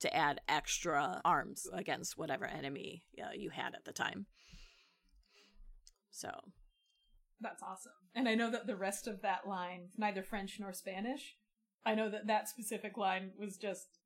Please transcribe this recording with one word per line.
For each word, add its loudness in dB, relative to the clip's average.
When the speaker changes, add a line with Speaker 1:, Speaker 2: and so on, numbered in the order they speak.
Speaker 1:
to 2
add 4
extra 2
arms 4
against -2
whatever -2
enemy, -6
uh, -6
you -6
had -4
at -14
the -10
time. -4
So. -8
Speaker 2:
That's -6
awesome. -8
And 6
I 8
know 6
that 0
the 0
rest 0
of -4
that 2
line, -4
neither 2
French -4
nor -4
Spanish, -4
I 4
know 4
that -2
that 4
specific -4
line 2
was -6
just -4